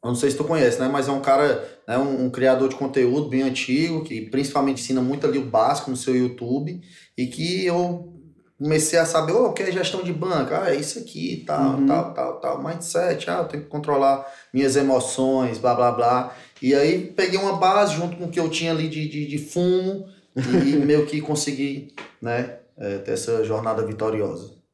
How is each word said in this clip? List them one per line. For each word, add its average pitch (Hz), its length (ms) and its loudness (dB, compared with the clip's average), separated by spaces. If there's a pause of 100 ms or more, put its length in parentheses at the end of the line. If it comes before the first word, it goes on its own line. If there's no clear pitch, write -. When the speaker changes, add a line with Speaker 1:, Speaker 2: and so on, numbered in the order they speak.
Speaker 1:
Eu 120 60 -2
não 123 40 0
sei 135 160 2
se 135 60 -4
tu 147 80 -2
conhece, 147 340 2
né? 131 140 0
Mas 139 160 0
é - 20 -2
um 135 100 0
cara, 139 460 4 (220)
né, 117 100 0
um, 135 280 0
um 123 40 0
criador 131 380 4
de 135 80 -4
conteúdo 135 520 2
bem 131 140 0
antigo, 147 640 -2
que 113 160 -8
principalmente 135 600 -2
ensina 131 200 -2
muito 139 260 0
ali 139 100 2
o 131 100 -2
básico 117 440 2
no 127 60 -2
seu 127 180 0
YouTube, 127 680 -2 (380)
e 127 80 -2
que 180 400 -4
eu 175 460 0 (440)
comecei 156 440 2
a 160 40 4
saber, 160 280 0
"Ô, 240 140 6
o - 60 0
que 196 120 -4
é 185 80 -2
gestão 185 320 -2
de 175 80 -4
banca?" 156 500 -2
"Ah, 180 80 0
é 143 60 2
isso 151 240 -6
aqui, - 440 -8
tal, 139 340 0
Speaker 2:
Uhum. 139 80 4
Speaker 1:
tal, 135 280 2
tal, 131 260 -4
tal, 135 220 -4
mindset, 170 680 -2
ah, 180 100 -2
eu 170 100 0
tenho 151 160 -10
que - 40 -20
controlar 139 560 0 (300)
minhas 131 220 4
emoções, 131 840 2
blá, 123 160 2
blá, 123 160 4
blá." 120 460 0 (260)
E 135 100 4
aí 151 260 4 (180)
peguei 185 240 2
uma 196 140 0
base 185 420 4
junto 170 200 -4
com 175 100 -8
o - 40 -6
que - 80 -4
eu 160 100 0
tinha 165 220 -2
ali 156 180 0
de, 156 200 -6
de, 147 180 -6
de 143 120 -6
fumo, 185 680 0 (300)
e 135 400 2
Speaker 2:
<laughs> 139 100 2
Speaker 1:
meio 151 200 4
que 151 140 -4
consegui, 143 720 -4 (300)
né, 117 360 -4 (200)
é, 101 200 -6
ter - 140 -6
essa 113 300 -2
jornada 110 420 -2
vitoriosa. 107 680 -4 (200)